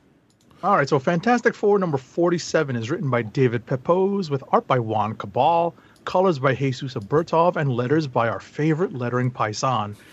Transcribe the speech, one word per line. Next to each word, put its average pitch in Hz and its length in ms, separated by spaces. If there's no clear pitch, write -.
All 190 140
right. 139 120
So 156 100
Fantastic 214 560
Four 208 240
number 170 180
forty-seven 160 800
is 113 140
written 151 180
by 120 140
David 117 440
Pepose 185 640
with 139 220
art 208 140
by 131 120
Juan 107 360
Cabal, 165 600
colors 185 340
by 131 160
Jesus 135 400
Aburtov, 165 600
and 147 160
letters 127 340
by 120 220
our 98 120
favorite 160 520
lettering 123 380
paisan, 107 680